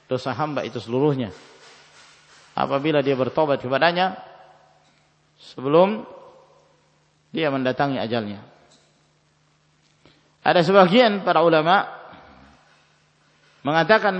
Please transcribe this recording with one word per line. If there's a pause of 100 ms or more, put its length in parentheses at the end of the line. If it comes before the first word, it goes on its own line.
dosa
hamba
itu
seluruhnya, (1300)
apabila
dia
bertobat
kepadanya (1400)
sebelum (1300)
dia
mendatangi
ajalnya. (2000)
Ada
sebagian
para
ulama (1800)
mengatakan